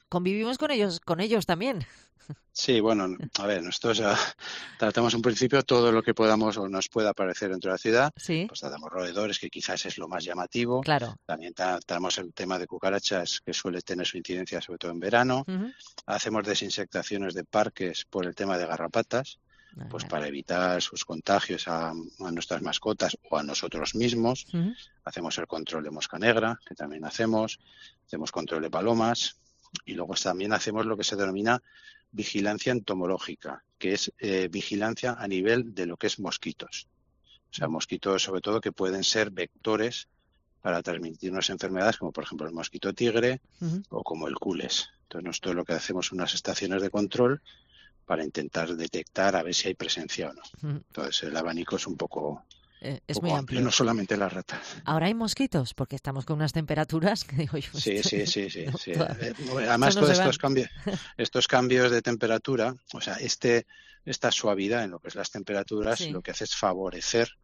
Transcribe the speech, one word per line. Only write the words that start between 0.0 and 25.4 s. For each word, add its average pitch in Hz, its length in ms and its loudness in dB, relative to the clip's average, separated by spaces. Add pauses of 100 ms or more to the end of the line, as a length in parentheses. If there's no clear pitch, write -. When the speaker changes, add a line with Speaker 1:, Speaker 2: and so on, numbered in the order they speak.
Speaker 1:
Convivimos 202 480 0
con 302 140 0
ellos, 202 280 2
con 165 220 0
ellos 214 240 2
también. 185 400 0 (680)
Speaker 2:
Sí, 120 260 4
bueno, 104 380 4 (220)
a 101 80 -2
ver, 95 160 0
nosotros, 107 380 0
ah, 104 160 4 (600)
tratamos 117 360 4
en 117 80 0
principio 123 420 4
todo 120 280 8
lo 113 120 6
que 117 100 4
podamos 110 440 6
o 98 120 -2
nos 95 180 -2
pueda 107 220 2
aparecer 98 400 0
dentro 92 200 -2
de 92 40 2
la 92 40 0
ciudad. 123 380 4
Speaker 1:
Sí. 170 320 -2
Speaker 2:
Pues - 120 -12
tratamos 80 320 -8
roedores, 92 480 -2
que 82 100 -8
quizás 92 360 -4
es 90 120 -8
lo 82 100 -8
más 87 160 -6
llamativo. 120 580 -2
Speaker 1:
Claro. 127 440 0
Speaker 2:
También 82 280 -6
ta-, 92 260 0
tratamos 90 400 -2
el 87 140 -8
tema 92 260 -4
de 87 80 -6
cucarachas, 95 760 -2
que 87 80 -4
suele 90 280 -4
tener 87 240 -4
su - 120 -4
incidencia 90 440 -6
sobre 87 160 -10
todo 87 140 -6
en 85 80 -6
verano. 123 480 4
Speaker 1:
Ujú. 190 240 -4 (340)
Speaker 2:
Hacemos 104 400 -2
desinsectaciones 98 880 -2
de 90 100 -6
parques - 680 0
por 92 160 -2
el 85 100 -4
tema 98 220 0
de 87 100 0
garrapatas, 85 720 -2 (360)
Speaker 1:
Ah, - 140 -14
Speaker 2:
pues - 140 -8
Speaker 1:
vale. 90 80 -14
Speaker 2:
para 76 160 -2
evitar 87 560 0
sus - 200 -6
contagios 90 640 0
a, 82 220 -2
a 82 420 -8
nuestras 85 300 -4
mascotas 95 560 -2 (140)
o 78 80 4
a - 40 -2
nosotros 76 520 -4
mismos. 117 580 2
Speaker 1:
Ujú. 175 180 2 (320)
Speaker 2:
Hacemos - 360 -6
el 85 80 -6